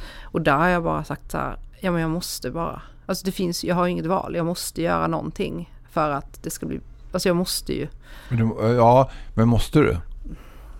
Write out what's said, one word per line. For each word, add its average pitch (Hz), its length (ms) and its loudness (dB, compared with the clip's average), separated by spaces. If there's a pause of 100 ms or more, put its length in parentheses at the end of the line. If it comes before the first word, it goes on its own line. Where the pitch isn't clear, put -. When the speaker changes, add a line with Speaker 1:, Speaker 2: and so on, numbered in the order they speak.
(240)
Speaker 1:
Och - 180 -4
där 147 160 4
har 165 100 4
jag 175 160 2
bara 156 200 -2
sagt - 280 -10
så 160 60 -4
här: 135 200 -6 (220)
"Ja, 185 120 -2
men 170 100 2
jag 160 100 0
måste 160 400 -6
bara." 165 300 -6 (240)
Alltså 185 200 -4
det 190 60 -4
finns, 175 320 -2
jag 175 120 0
har 180 120 2
inget 175 180 -2
val. 185 300 -2
Jag 170 100 0
måste - 360 -4
göra 165 260 0
någonting 165 680 -4 (180)
för 151 200 2
att - 320 -8
det 151 60 -6
ska - 160 -8
bli, - 140 -6 (340)
alltså 185 160 0
jag 170 60 4
måste - 380 -2
ju. 143 140 -4 (420)
Speaker 2:
Men 120 80 0
du, 113 380 2
ja, 120 340 8 (260)
men 113 120 6
måste 120 320 6
du? 110 180 6 (840)